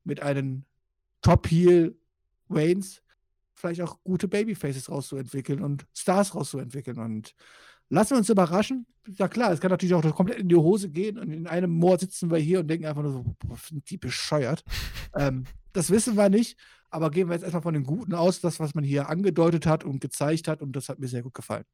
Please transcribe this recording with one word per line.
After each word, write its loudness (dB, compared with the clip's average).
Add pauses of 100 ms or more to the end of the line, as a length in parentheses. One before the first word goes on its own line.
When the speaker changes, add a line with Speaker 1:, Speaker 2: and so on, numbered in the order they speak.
Speaker 1:
mit -8
einem -4 (540)
Top-Heel 4 (500)
Reigns 0 (520)
vielleicht -6
auch -8
gute -2
Babyfaces -4
rauszuentwickeln -6
und -4
Stars 2
rauszuentwickeln. -8
Und -8 (540)
lassen 4
wir 2
uns 2
überraschen. 2 (220)
Ja -4
klar, 0
es 0
kann 0
natürlich 2
auch 2
komplett 0
in -4
die 6
Hose 4
gehen -4
und -8
in -10
einem 0
Moor 4
sitzen -4
wir 2
hier 2
und -4
denken -2
einfach -4
nur -2
so, -6
„Boah, -10
sind -14
die -10
bescheuert?“ -2
Speaker 2:
<laughs> -6 (440)
Speaker 1:
Ähm, 0 (280)
das 0
wissen 4
wir 6
nicht, 2 (320)
aber -2
gehen 0
wir -2
jetzt -4
erstmal -4
von -2
den 0
Guten -4
aus, 2
das, -2
was -4
man -2
hier 0
angedeutet 2
hat 2
und -6
gezeigt -2
hat, -4
und -8
das -8
hat -10
mir -8
sehr -6
gut -12
gefallen. -8